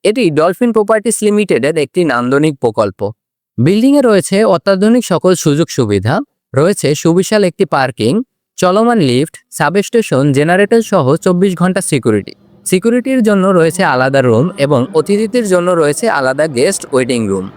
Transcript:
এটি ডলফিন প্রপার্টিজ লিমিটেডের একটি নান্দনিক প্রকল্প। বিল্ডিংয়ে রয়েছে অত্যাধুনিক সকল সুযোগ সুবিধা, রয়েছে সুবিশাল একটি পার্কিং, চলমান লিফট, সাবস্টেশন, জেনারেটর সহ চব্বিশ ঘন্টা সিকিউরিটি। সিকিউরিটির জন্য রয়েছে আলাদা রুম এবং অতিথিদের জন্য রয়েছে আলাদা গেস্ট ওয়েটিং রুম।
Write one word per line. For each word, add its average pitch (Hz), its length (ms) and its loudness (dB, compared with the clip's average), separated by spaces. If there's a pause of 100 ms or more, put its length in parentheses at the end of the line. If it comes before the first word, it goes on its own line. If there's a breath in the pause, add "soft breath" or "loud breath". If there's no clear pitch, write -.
এটি 220 280 0
ডলফিন 175 400 0
প্রপার্টিজ 220 500 0
লিমিটেডের 208 560 0
একটি 156 280 -2
নান্দনিক 135 540 0
প্রকল্প। 110 400 -2 (580)
বিল্ডিংয়ে 220 440 2
রয়েছে 202 440 0
অত্যাধুনিক 202 600 2
সকল 180 300 0
সুযোগ 156 340 0
সুবিধা, 104 440 -2 (400)
রয়েছে 156 420 0
সুবিশাল 180 480 0
একটি 180 220 0
পার্কিং, 131 480 -2 (440)
চলমান 214 420 0 (100)
লিফট, 127 260 -2 (220)
সাবস্টেশন, 165 680 0 (100)
জেনারেটর 185 560 2
সহ 165 160 0 (120)
চব্বিশ 185 380 0
ঘন্টা 180 260 -2
সিকিউরিটি। 110 520 -2 (320)
সিকিউরিটির 240 580 0
জন্য 202 220 2 (140)
রয়েছে 165 220 0 (120)
আলাদা 135 280 2
রুম 123 240 2 (120)
এবং 139 220 0 (140)
অতিথিদের 214 540 0
জন্য 180 200 0 (140)
রয়েছে 147 280 0
আলাদা 143 380 0
গেস্ট 151 400 -2
ওয়েটিং 127 400 0
রুম। 95 180 -4 (120)